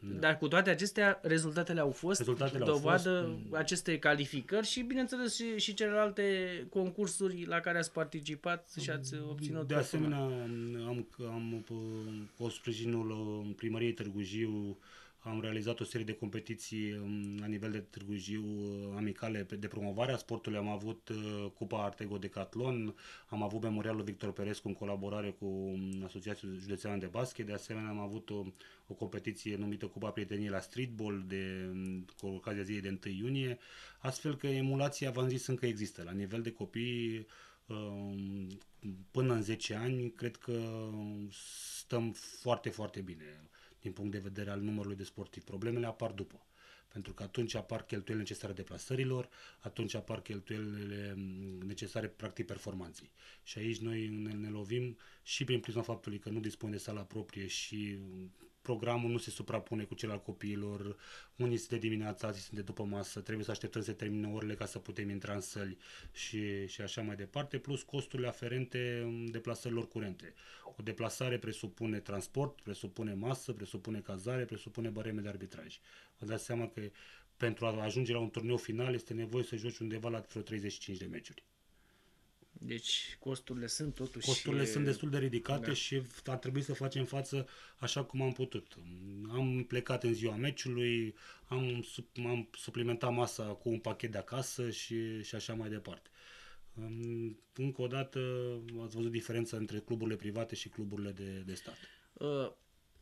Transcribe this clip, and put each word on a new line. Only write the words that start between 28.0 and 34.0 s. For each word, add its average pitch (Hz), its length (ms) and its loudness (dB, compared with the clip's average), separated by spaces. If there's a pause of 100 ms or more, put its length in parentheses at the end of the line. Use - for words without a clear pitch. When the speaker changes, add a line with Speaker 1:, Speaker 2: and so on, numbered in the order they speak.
Speaker 1:
o, 101 160 -2 (420)
o 101 60 -10
competiție 104 600 -4
numită 104 300 -2
Cupa 104 240 -4
Prieteniei 101 400 -2
la 95 100 0
Streetball 107 680 -2
de, 95 440 -2
um, 92 340 -2 (140)
cu 101 80 -4
ocazia 98 360 -2
zilei 101 180 -2
de 98 80 -4
întâi 95 280 -2
iunie. 127 400 0 (420)
Astfel 135 360 -2